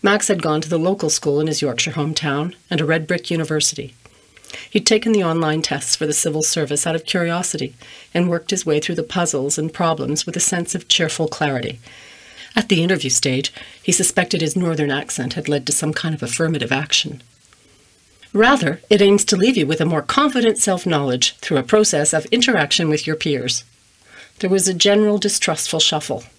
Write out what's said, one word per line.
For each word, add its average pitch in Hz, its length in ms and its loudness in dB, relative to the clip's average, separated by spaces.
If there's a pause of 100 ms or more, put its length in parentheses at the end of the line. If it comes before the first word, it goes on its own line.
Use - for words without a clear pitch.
Max 208 260 2
had 185 140 0
gone 156 180 0
to 151 80 -8
the 165 100 0
local 175 300 0
school 151 320 0
in 156 60 0
his 151 160 -2
Yorkshire 131 300 -2
hometown 151 600 -2 (160)
and 156 100 0
a 156 40 0
red 160 220 0
brick 180 240 -4
university. 156 640 -2 (720)
He'd - 180 0
taken 220 260 2
the 202 120 4
online 160 380 0
tests - 340 -4
for 156 100 -4
the 151 60 -2
civil 156 300 0
service 147 440 -2
out 165 80 -2
of 160 120 -4
curiosity 170 680 -2 (380)
and 175 160 2
worked 170 220 -2
his 190 160 -2
way 151 140 2
through 170 160 -4
the 165 60 -4
puzzles 156 560 -2
and 156 140 -4
problems 156 540 -2
with 165 100 -8
a 175 40 -2
sense 175 340 -2
of 175 140 -8
cheerful 160 380 0
clarity. 139 540 -4 (760)
At 226 140 0
the 165 160 4
interview 151 260 0
stage, 131 420 0 (300)
he - 80 -2
suspected 180 500 0
his 156 140 0
northern 160 360 0
accent 135 420 -4
had 151 160 -6
led 143 180 0
to 143 60 -2
some 156 200 0
kind 160 220 -2
of - 80 -6
affirmative 151 480 -2
action. - 520 -2 (1120)
"Rather, 208 560 2
it 202 140 6
aims 202 220 6
to - 120 2
leave 233 200 4
you 156 100 2
with 156 140 -2
a 160 60 2
more 170 160 0
confident 254 560 2
self-knowledge 147 800 0
through - 180 -2
a 131 80 0
process 180 480 2
of 156 140 0
interaction 185 640 2
with 151 200 0
your 156 80 -2
peers." 131 480 -2 (760)
There 190 100 0
was 190 180 2
a 190 60 0
general 208 440 4
distrustful 170 640 -2
shuffle. 151 440 -2 (140)